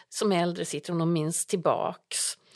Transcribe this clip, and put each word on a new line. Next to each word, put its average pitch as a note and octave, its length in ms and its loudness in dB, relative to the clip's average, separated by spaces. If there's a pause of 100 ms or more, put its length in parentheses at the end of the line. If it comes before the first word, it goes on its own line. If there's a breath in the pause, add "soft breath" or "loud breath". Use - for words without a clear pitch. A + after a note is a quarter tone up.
som G#3 240 0
äldre F3 320 0
sitter D#3 280 -6
hon E3 80 0
och E3 80 4
minns E3 380 0
tillbaks. - 720 0 (380 loud breath)